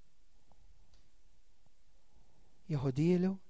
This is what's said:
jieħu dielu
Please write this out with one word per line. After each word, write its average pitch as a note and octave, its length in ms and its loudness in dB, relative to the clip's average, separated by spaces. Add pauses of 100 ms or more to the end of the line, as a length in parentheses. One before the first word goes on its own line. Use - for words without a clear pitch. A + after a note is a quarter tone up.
(2750)
jieħu C#3+ 220 4
dielu F3 400 8 (180)